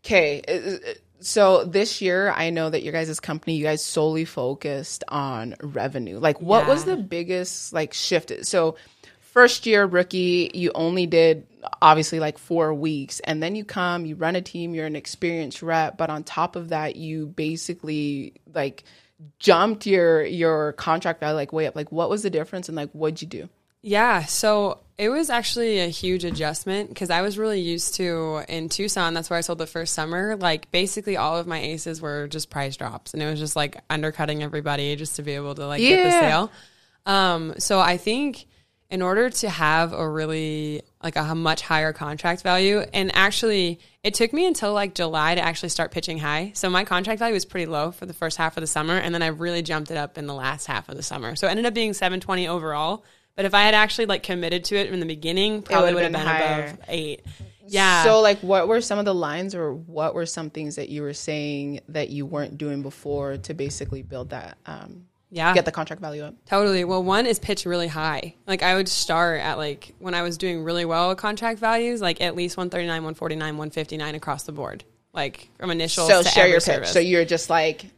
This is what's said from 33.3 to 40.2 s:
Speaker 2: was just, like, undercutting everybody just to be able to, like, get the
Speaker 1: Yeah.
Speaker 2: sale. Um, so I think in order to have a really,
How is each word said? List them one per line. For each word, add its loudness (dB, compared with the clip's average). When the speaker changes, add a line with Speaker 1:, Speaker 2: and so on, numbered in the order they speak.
Speaker 2:
was -4
just, -4
like, -2
undercutting -2
everybody -2
just -8
to -8
be -6
able -6
to, -8
like, -4
get 6
the 4
Speaker 1:
Yeah. 6
Speaker 2:
sale. 2
Um, 2
so 2
I 6
think -2
in -2
order 4
to -2
have 2
a -2
really, -4